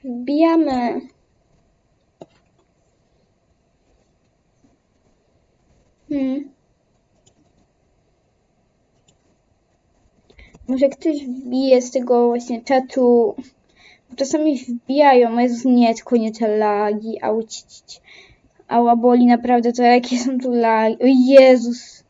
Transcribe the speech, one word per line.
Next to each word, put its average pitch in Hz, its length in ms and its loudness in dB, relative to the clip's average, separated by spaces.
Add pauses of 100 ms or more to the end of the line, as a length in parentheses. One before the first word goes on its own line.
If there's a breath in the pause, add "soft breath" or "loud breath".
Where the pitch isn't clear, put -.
Wbijamy. 269 960 -2 (4000)
Hmm. 277 420 -6 (4000 soft breath)
Może 262 200 0
ktoś 285 380 -6
wbije 254 560 -2
z - 80 -12
tego 240 360 0
właśnie 240 360 -6
czatu. 247 720 0 (840 soft breath)
Czasami 294 420 -2
wbijają, 247 800 0
o 240 40 -2
Jezus, 240 240 -2
nie, 240 300 2
tylko 240 220 -4
nie 220 160 -2
te 214 260 -2
lagi, 214 640 -4
auć, 220 420 -6 (1040 soft breath)
ała, 240 280 2
boli 247 300 2
naprawdę 240 460 0
to, 247 100 -4
jakie 247 360 2
są 254 200 -4
tu 254 140 -6
lagi, 226 500 0
o 247 40 2
Jezus. 254 1040 4